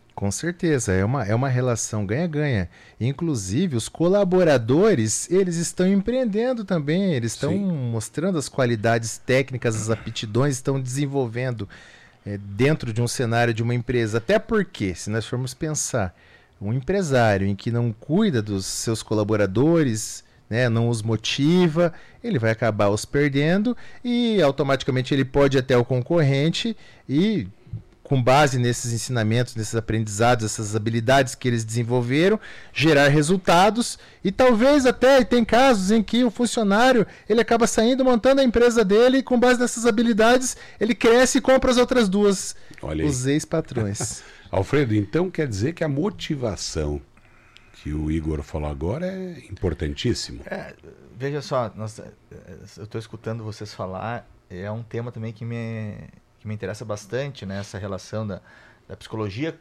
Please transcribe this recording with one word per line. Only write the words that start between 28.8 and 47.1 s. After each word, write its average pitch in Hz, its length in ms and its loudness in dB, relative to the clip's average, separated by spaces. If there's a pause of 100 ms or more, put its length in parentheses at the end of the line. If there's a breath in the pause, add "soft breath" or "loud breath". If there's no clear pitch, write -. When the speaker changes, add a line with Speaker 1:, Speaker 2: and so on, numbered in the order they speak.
Speaker 1:
ensinamentos, 117 640 -2
nesses 110 200 -6
aprendizados, 110 680 0
essas 107 320 -6
habilidades 117 580 2
que - 140 -6
eles 117 160 0
desenvolveram, 123 760 0 (360 loud breath)
gerar 143 340 4
resultados 185 920 2 (240 loud breath)
e 190 80 0
talvez 254 560 4
até, 254 360 6
e 214 40 4
tem 240 200 2
casos 226 460 4
em 220 120 4
que 240 220 0
o 226 60 2
funcionário, 233 760 2 (220 loud breath)
ele 220 100 4
acaba 226 280 2
saindo, 247 360 2
montando 254 380 4
a - 20 4
empresa 233 400 4
dele 240 360 4
e - 40 -2
com 247 160 0
base 247 220 4
nessas 233 240 -2
habilidades, 233 720 4 (200 loud breath)
ele 220 160 0
cresce 240 440 4
e - 40 2
compra 262 300 4
as 240 60 4
outras 240 320 4
duas, 202 440 2 (280 loud breath)
Speaker 2:
Olha 78 240 -4
aí. 147 40 2
Speaker 1:
os 127 180 -2
ex-patrões. 139 1000 -4
Speaker 2:
<laughs> - 240 -20
Alfredo, 110 440 0
então 151 340 0
quer 156 180 -4
dizer 113 260 -2
que 170 100 -4
a 160 40 -2
motivação 123 1120 -4 (840 soft breath)